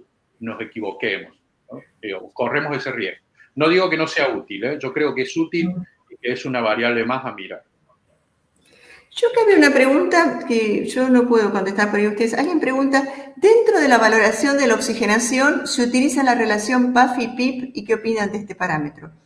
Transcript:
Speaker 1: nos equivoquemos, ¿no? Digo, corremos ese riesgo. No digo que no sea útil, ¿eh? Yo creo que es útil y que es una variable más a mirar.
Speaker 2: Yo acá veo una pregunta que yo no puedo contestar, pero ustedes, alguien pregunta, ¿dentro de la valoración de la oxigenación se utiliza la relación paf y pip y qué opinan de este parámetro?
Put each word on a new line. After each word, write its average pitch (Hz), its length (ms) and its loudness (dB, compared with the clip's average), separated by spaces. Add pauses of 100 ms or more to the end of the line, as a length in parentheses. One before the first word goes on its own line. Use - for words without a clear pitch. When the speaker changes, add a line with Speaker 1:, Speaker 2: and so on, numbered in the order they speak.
(400)
Speaker 1:
nos 113 200 -12
equivoquemos, 107 720 -8 (380)
¿no? 117 100 -18 (220)
Digo, 95 320 -10
corremos 143 420 -4
ese 131 160 -8
riesgo. 101 320 -10 (300)
No 151 140 0
digo 180 200 2
que 160 80 -2
no 160 100 -2
sea 147 220 -2
útil, 101 360 -8
¿eh? 151 140 -4
Yo 135 140 -8
creo 147 220 -2
que 127 80 -4
es - 140 -8
útil 170 360 -2 (380)
y - 60 -20
que 123 160 -6
es 117 120 -8
una 127 160 -4
variable 117 440 0
más 123 200 -4
a 120 80 -10
mirar. 95 300 -16 (1500)
Speaker 2:
Yo - 180 0
acá 480 180 0
veo 392 100 6
una 294 160 6
pregunta 302 720 2
que 220 400 0
yo 254 220 -2
no 247 180 6
puedo 220 240 2
contestar, 202 420 -2
pero 208 180 2
ustedes, 226 240 -2
alguien 302 260 0
pregunta, 269 440 0 (320)
¿dentro 427 440 6
de 285 80 2
la 247 80 6
valoración 226 640 4
de 277 80 2
la 233 80 4
oxigenación 233 920 0
se - 180 -2
utiliza 254 400 0
la 247 100 4
relación 233 580 0
paf 247 260 2
y 226 100 -4
pip 254 460 -4
y 208 100 -10
qué 226 100 0
opinan 214 380 -2
de 208 60 -8
este 190 160 -12
parámetro? 156 580 -6 (140)